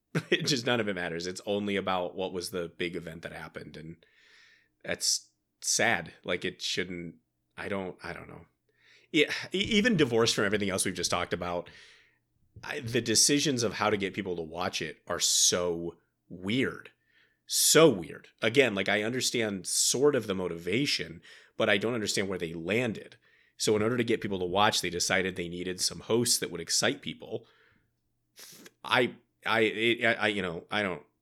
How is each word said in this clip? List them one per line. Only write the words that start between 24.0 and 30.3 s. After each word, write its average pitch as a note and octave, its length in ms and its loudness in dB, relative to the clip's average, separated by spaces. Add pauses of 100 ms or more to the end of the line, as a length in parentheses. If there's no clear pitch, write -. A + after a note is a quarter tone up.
get A2+ 160 0
people G2+ 200 -4
to F2+ 40 -2
watch, G2+ 360 2
they F2+ 100 -2
decided F#2 440 0
they F2 140 -6
needed F2+ 320 -6
some F2 200 -4
hosts A#2 380 2
that - 120 -6
would E2+ 100 -8
excite A2+ 420 0
people. - 440 -10 (1400)
I, A#2+ 280 4 (340)
I, A2 140 2
it, A2+ 440 2
I, A#2 100 4
I, G#2 140 0
you G2+ 140 0